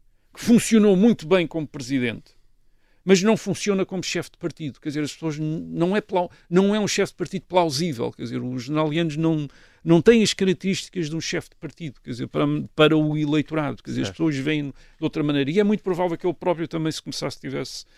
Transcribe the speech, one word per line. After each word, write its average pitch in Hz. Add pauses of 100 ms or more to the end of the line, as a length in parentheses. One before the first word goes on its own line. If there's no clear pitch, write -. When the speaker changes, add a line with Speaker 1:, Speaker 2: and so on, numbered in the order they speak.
(340)
Speaker 1:
que -
funcionou 214
muito 196
bem 175
como 160
presidente, 123 (720)
mas 185
não 220
funciona 196
como 180
chefe -
de -
partido. 156
Quer 156
dizer, 147
as 143
pessoas 156
n-, 156
não 170
é 208
plau-, 180 (200)
não 196
é 214
um 202
chefe -
de -
partido -
plausível. 151
Quer -
dizer, 123
os 123
generalianos 151
não, 156 (340)
não 165
têm 226
as 196
características 185
de 160
um 156
chefe -
de -
partido, -
quer -
dizer, 120
para, 151 (320)
para 156
o 151
eleitorado. 147
Quer 131
dizer, 123
as 123
Speaker 2:
Certo. 95
Speaker 1:
pessoas 160
veem 147
de 135 (260)
outra 160
maneira. 143
E 165
é 208
muito 208
provável 180
que 185
ele 170
próprio 170
também 160
se -
começasse, 147
tivesse 139 (120)